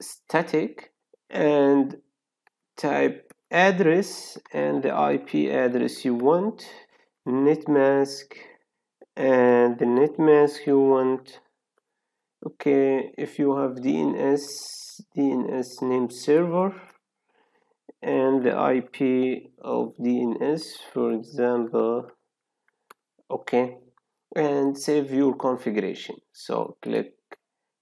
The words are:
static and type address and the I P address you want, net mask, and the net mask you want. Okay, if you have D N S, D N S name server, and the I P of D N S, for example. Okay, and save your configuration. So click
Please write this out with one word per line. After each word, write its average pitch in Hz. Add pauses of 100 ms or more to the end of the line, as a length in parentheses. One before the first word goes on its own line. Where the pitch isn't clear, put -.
static - (380)
and 139 (800)
type 143 (180)
address 180 (140)
and 147
the 139
I 143
P 143
address 123
you 123
want, 165 (640)
net 143
mask, 139 (800)
and 123
the 123
net 135
mask 147
you 139
want. 131 (1040)
Okay, 135
if 143
you 139
have 131
D 139
N 143
S, - (140)
D 139
N 127
S 127
name 127
server, 175 (1300)
and 135
the 123
I 131
P 127
of 120 (100)
D 123
N 117
S, 156 (140)
for 120
example. 120 (1200)
Okay, 123 (580)
and 143
save 143
your 135
configuration. 107 (160)
So -
click 113 (680)